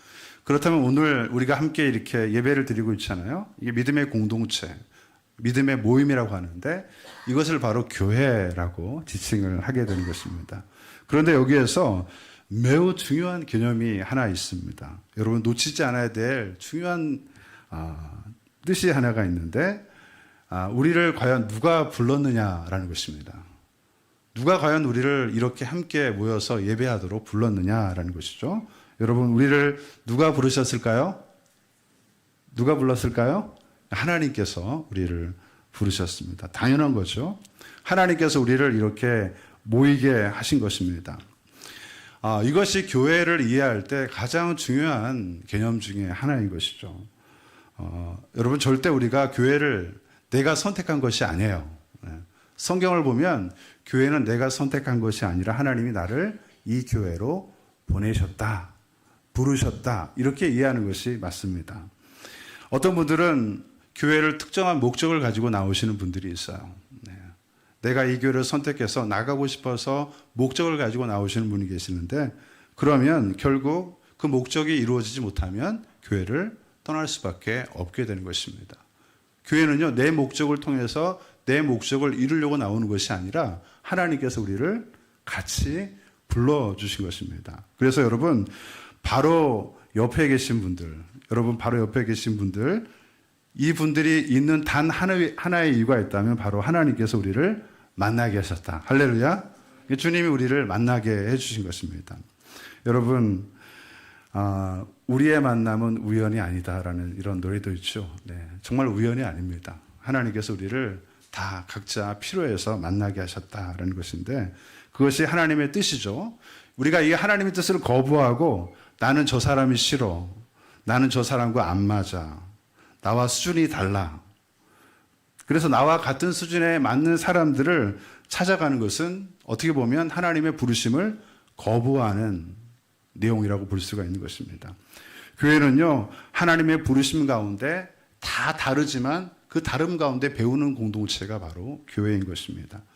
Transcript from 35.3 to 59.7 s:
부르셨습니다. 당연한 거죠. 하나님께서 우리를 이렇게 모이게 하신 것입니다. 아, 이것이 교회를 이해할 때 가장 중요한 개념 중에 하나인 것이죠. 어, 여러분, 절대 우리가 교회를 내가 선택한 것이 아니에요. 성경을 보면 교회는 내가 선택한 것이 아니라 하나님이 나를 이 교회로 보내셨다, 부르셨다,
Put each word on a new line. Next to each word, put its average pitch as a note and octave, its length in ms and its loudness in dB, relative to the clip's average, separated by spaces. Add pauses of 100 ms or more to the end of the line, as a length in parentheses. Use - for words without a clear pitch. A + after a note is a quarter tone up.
부르셨습니다. F2+ 760 -4
당연한 C#3 440 2
거죠. A#2+ 460 -4 (440)
하나님께서 E3 580 2
우리를 B2+ 340 4
이렇게 G#2+ 600 0 (280)
모이게 C3 500 4
하신 A#2 480 2
것입니다. F2+ 580 -4 (1000)
아, G#2+ 240 0
이것이 F#3+ 420 2
교회를 E3 540 2
이해할 A#2+ 440 2
때 C3+ 280 -4
가장 E3 440 -2
중요한 B2 920 -2
개념 A2+ 340 0
중에 G2 260 -6
하나인 G#2+ 440 -2
것이죠. F2+ 560 -8 (720)
어, F2 440 -10 (140)
여러분, B2 220 0
절대 C3+ 320 2
우리가 C3 400 2
교회를 B2+ 680 0 (300)
내가 C#3 260 2
선택한 F3 460 -2
것이 A#2+ 240 0
아니에요. F2 540 -2 (800)
성경을 F3+ 440 2
보면 B2 480 0 (340)
교회는 C3+ 380 2
내가 A#2+ 260 0
선택한 C3+ 500 -2
것이 A2 240 -2
아니라 F#2 300 -2
하나님이 B2 380 -2
나를 B2+ 460 -4 (280)
이 A#2+ 180 -2
교회로 G#2 640 -4 (360)
보내셨다, G2+ 880 -2 (580)
부르셨다, B2+ 840 -2